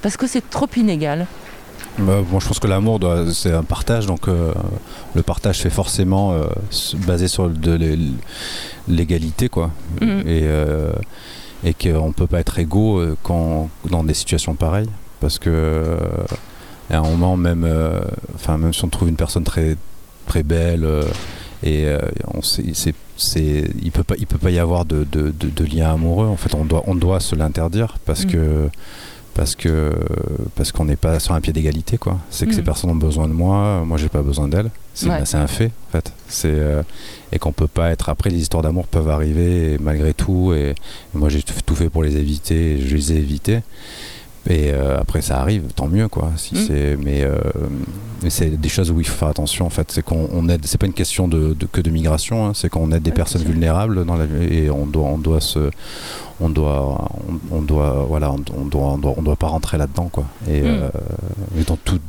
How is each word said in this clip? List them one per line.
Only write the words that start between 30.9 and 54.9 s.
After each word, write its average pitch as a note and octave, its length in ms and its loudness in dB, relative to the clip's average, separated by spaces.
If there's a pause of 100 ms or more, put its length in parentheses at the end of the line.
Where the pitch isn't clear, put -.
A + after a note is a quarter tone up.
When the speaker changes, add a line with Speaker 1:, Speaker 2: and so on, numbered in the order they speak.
Speaker 2:
pas D#2+ 240 2
sur - 140 0
un D#2+ 80 2
pied E2 100 0
d'égalité, D#2 460 0
quoi. F#2 180 -2 (140)
C'est - 160 -2
que A3+ 80 2
ces - 80 0
Speaker 1:
Mm. - 20 -2
Speaker 2:
personnes D#2 260 0
ont E2 60 2
besoin D#2 320 2
de D#2 60 0
moi, F#2+ 500 2
moi D#2+ 140 0
j'ai D2+ 100 0
pas D2+ 140 0
besoin C#2+ 260 0
d'elles. G2+ 220 2 (240)
C'est, - 160 -2
Speaker 1:
Ouais. E3+ 160 0
Speaker 2:
c'est - 100 -2
un D2 100 2
fait, A2 240 0 (200)
en - 20 -6
fait. - 200 -2 (160)
C'est, - 200 -2
euh, D2+ 340 2 (480)
et E2 80 -2
qu'on D2+ 140 0
peut D#2 160 0
pas E2 220 0
être. - 180 0
Après, D#2 220 0
les E2+ 100 0
histoires D#2+ 220 0
d'amour E2+ 240 0
peuvent D#2 240 2
arriver D#2 640 2
et D2 40 0
malgré D2+ 360 2
tout, F#2 400 2
et, C#2+ 160 2 (440)
et D2 40 0
moi D2 100 4
j'ai D2 140 2
tout, - 100 -6 (120)
tout D2+ 120 2
fait E2 140 2
pour D#2+ 120 0
les D2 140 2
éviter, D2+ 600 0
et - 100 0
je D2 80 2
les D2+ 160 0
ai D#2+ 40 4
évitées. D2+ 440 0 (880)
Et, D2+ 240 4
euh, C#2 260 2
après - 220 0
ça C2+ 180 0
arrive, E2 260 2 (120)
tant C#2 100 0
mieux, G2+ 220 2
quoi. E2 300 0
Si - 160 -6
Speaker 1:
Mm. F2+ 120 0
Speaker 2:
c'est, D2 300 2
mais, C#2+ 260 0
euh, C#2 140 2 (840)
mais E2+ 80 0
c'est E2 180 2
des D#2 220 0
choses F2+ 200 2
où D#2+ 80 2
il D#2+ 80 0
faut - 100 -2
faire D#2 120 0
attention, D2+ 380 0
en D#2+ 40 0
fait. - 220 -2
C'est D#2 100 0
qu'on, D#2+ 300 0
on E2+ 160 2
aide, E2+ 160 2
c'est - 140 0
pas G2+ 80 4
une F#2+ 80 0
question F2 340 0
de, D#2 240 2
de, D2+ 140 -2
que - 160 0
de E2 80 2
migration, D#2+ 560 2
hein, G2+ 80 0
c'est F2 160 -2
qu'on D#2+ 200 0
aide D#2+ 120 2
des E2 80 2
Speaker 1:
Ouais, D#2 60 0
Speaker 2:
personnes E2+ 260 0
Speaker 1:
bien D#2 80 0
sûr. - 20 2
Speaker 2:
vulnérables F2 540 2
dans E2+ 100 0
la, D#2+ 80 2 (260)
et D#2 200 4
on C#2+ 160 0
doit, D2+ 220 0